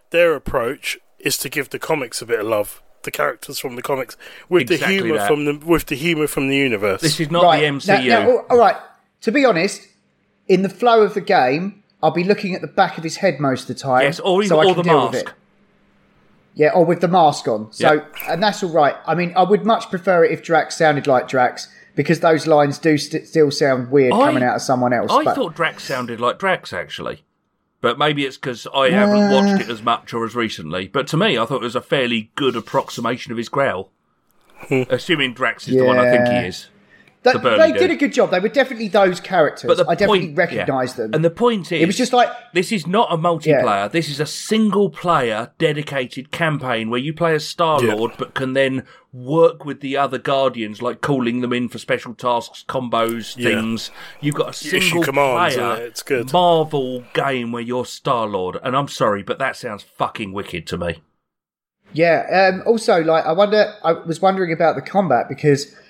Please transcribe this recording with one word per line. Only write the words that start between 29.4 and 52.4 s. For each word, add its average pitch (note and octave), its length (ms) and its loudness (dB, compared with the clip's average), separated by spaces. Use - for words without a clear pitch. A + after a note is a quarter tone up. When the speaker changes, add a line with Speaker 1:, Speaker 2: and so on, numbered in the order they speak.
Speaker 2:
it G#2 80 -6
as A2 140 -8
much A#2 280 -2
or A#2 140 -4
as A2 80 -8
recently. F#2+ 540 -6
But C#3 200 -4
to D3+ 100 -2
me, F3+ 200 2
I A2 80 0
thought C3+ 120 -2
it A2 40 -6
was A#2+ 140 -6
a A#2+ 60 -6
fairly A#2+ 540 -2
good B2+ 200 0
approximation A#2+ 760 -6
of A2+ 60 -10
his A2+ 120 -8
growl. A2+ 420 -2
Speaker 1:
Hmm. C3 340 -2
Speaker 2:
Assuming C3 460 -2
Drax A#2+ 320 -6
is C3 80 0
the B2+ 80 4
one B2+ 160 4
I B2 100 4
think B2 180 4
Speaker 3:
Yeah. A#2+ 140 0
Speaker 2:
he A#2+ 60 -4
is. - 200 -12
Speaker 3:
That, B3 100 4
Speaker 2:
The A3+ 60 -2
burly - 180 2
Speaker 3:
they D#4+ 140 8
Speaker 2:
dude. - 80 0
Speaker 3:
did F#4 120 4
a D4 40 -2
good C#4+ 180 0
job. G3+ 160 2
They F3+ 100 0
were G#3 100 0
definitely B3 380 -2
those F#3 320 2
characters. D#3+ 480 0
Speaker 2:
But E3 100 4
the F3 120 2
Speaker 3:
I F3 60 0
definitely F3+ 320 2
Speaker 2:
point, D3 100 -12
Speaker 3:
recognised C3 580 -2
Speaker 2:
yeah. A2+ 100 -4
Speaker 3:
them. A2 100 -4
Speaker 2:
And D#3 100 2
the E3 60 2
point G#3+ 400 -2
is, D#3+ 100 0
Speaker 3:
It E3 60 4
was F#3 100 -2
just B3 160 -2
like A#3+ 160 4
Speaker 2:
this F3+ 180 -2
is F#3 140 -4
not F#3 260 2
a E3+ 60 0
multiplayer. D#3 480 2
Speaker 3:
Yeah. G2+ 220 0
Speaker 2:
This D3+ 240 -4
is C#3 80 -8
a D3+ 80 -4
single G#3 640 0
player B2+ 640 -2
dedicated D3 720 -4
campaign C3 600 -4
where B2 80 -2
you D3+ 140 -6
play D#3+ 200 0
as D3+ 100 -2
Star-Lord, A#2+ 680 0
Speaker 1:
Yeah. - 80 -20
Speaker 2:
but - 160 -10
can C3 180 -4
then C3 300 0
work D3+ 540 2
with C#3 140 -10
the C3+ 180 -6
other C3 220 0
Guardians, A#2+ 640 -2
like A#2+ 180 -6
calling B2 400 -2
them B2 100 -2
in B2 160 -2
for A2 120 -14
special B2 340 -6
tasks, A#2+ 560 -4